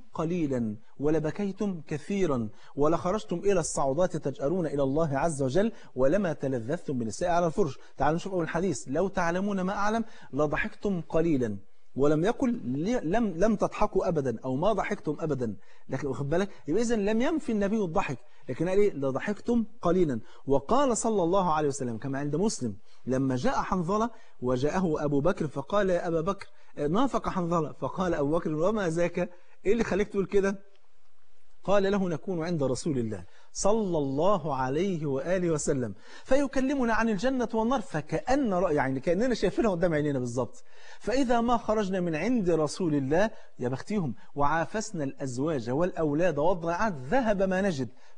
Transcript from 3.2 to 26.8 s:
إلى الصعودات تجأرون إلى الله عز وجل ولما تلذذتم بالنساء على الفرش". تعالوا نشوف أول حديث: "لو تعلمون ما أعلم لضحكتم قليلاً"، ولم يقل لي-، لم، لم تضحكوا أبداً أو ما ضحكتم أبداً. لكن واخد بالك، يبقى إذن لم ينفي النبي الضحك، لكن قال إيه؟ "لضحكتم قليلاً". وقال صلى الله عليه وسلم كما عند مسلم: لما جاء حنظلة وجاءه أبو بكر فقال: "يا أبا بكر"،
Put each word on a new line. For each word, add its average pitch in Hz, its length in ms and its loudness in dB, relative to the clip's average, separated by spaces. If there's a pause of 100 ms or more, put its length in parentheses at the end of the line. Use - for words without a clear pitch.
إلى 185 240 2
الصعودات 156 580 0
تجأرون 147 480 -2
إلى 143 180 0
الله 139 340 2
عز 143 260 0
وجل 180 280 2 (240)
ولما 156 380 4
تلذذتم 135 680 -4
بالنساء 117 300 -2
على 175 180 4
الفرش". 156 300 2 (200)
تعالوا 147 180 4
نشوف 190 180 -6
أول 165 160 0
حديث: 170 380 -2
"لو 160 200 0
تعلمون 190 540 0
ما 190 120 -2
أعلم 214 320 0 (280)
لضحكتم 156 680 0
قليلاً"، 143 560 2 (380)
ولم 151 300 4
يقل 240 400 0
لي-، 160 340 0
لم، 202 380 0
لم 214 180 4
تضحكوا - 520 2
أبداً 135 380 0
أو 131 100 -2
ما 185 180 2
ضحكتم 185 460 -2
أبداً. 123 360 -2 (340)
لكن 135 180 -4
واخد 135 220 -4
بالك، 190 200 2 (180)
يبقى 151 140 2
إذن 226 240 2
لم 220 160 2
ينفي 311 300 0
النبي 202 260 0
الضحك، 175 400 -2 (320)
لكن 160 200 -2
قال 190 80 4
إيه؟ 202 160 6
"لضحكتم 160 720 0 (160)
قليلاً". 170 380 4 (280)
وقال 220 500 4
صلى 214 260 0
الله 180 300 4
عليه 156 140 2
وسلم 123 300 -4
كما 135 220 -4
عند 147 160 -2
مسلم: 151 400 0 (300)
لما 131 300 2
جاء 226 260 2
حنظلة 202 480 0 (320)
وجاءه 151 640 0
أبو 143 140 2
بكر 165 280 2
فقال: 190 420 0
"يا 175 180 0
أبا 165 140 0
بكر"، 190 260 -4 (420)